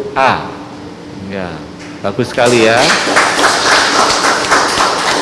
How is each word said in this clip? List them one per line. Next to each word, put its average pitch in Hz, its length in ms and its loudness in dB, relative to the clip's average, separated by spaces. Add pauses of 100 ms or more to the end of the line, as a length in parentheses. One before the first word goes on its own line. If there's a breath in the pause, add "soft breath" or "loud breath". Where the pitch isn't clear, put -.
(120)
A. 127 400 0 (800)
Ya, 95 160 -6 (560)
bagus 104 240 -2
sekali 120 400 4
ya. 113 80 6 (2500)